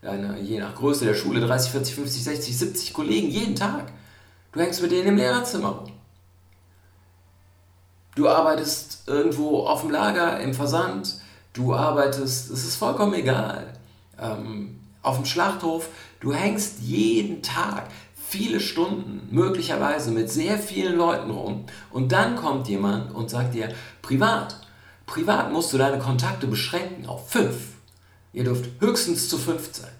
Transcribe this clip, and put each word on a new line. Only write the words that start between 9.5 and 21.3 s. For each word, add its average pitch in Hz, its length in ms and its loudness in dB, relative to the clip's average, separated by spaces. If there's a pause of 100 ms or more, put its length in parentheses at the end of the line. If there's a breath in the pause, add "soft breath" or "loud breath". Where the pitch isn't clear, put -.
auf - 140 2
dem 160 80 -4
Lager, 175 500 2
im 131 140 -2
Versand, 170 600 0 (380 loud breath)
du 123 200 0
arbeitest, 139 760 2
es 123 160 -4
ist - 100 -2
vollkommen 208 380 2
egal, - 600 0 (460 soft breath)
ähm, 107 600 -8 (220)
auf 131 160 0
dem 143 80 -2
Schlachthof, 170 640 0 (320 loud breath)
du 135 120 -2
hängst 202 460 0
jeden 127 640 2
Tag - 460 -4 (380 loud breath)
viele 202 320 0
Stunden - 720 -2
möglicherweise 156 800 0
mit 113 200 0
sehr 170 260 0
vielen 190 380 0
Leuten 170 340 2
rum 101 360 -6 (260 loud breath)